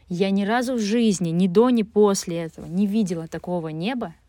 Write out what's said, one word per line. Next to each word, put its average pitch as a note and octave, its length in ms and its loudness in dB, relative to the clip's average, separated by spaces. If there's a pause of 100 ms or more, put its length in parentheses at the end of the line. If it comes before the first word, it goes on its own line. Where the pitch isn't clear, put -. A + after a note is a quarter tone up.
Я F#3 200 -2
ни G3 140 2
разу A#3+ 320 0
в A#3 40 -2
жизни, G#3 500 2
ни F3 180 2
до, G#3+ 220 4
ни A#3 140 2
после G3 600 0
этого, D#3 240 -12
не F3+ 180 0
видела F#3 420 -2
такого E3 420 -6
неба, F3+ 440 -6 (160)